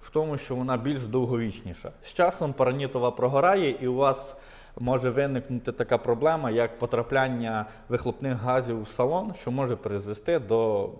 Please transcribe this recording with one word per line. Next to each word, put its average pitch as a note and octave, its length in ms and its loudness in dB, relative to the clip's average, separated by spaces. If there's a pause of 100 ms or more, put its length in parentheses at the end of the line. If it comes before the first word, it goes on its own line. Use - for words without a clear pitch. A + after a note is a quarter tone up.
в - 80 -20
тому, D#3 280 0
що - 160 -8
вона B2+ 220 -2
більш B2+ 300 -4
довговічніша. A#2 840 -2 (100)
З - 120 -16
часом F3 380 2
паранітова C3 580 2
прогорає, C#3+ 600 4 (100)
і B2+ 80 -2
у B2 60 0
вас C3+ 420 0 (420)
може B2+ 320 2
виникнути B2+ 640 -2
така A#2+ 260 0
проблема, C3+ 520 2
як A2+ 280 0
потрапляння A#2+ 880 0 (220)
вихлопних B2 460 -2
газів A#2 480 0
в G#2 60 -10
салон, F3 520 0
що - 100 -6
може B2 260 0
призвести G#2 640 -2
до A2 600 2